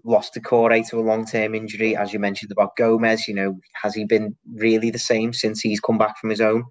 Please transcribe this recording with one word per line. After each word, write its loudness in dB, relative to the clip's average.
lost 0
Doucouré 2
to -4
a -
long-term -2
injury, -2
as -4
you -4
mentioned -4
about 0
Gomez. 2
You -6
know, -2
has -2
he -4
been 0
really 2
the -4
same 0
since -4
he's -2
come 0
back 2
from -4
his -2
own 2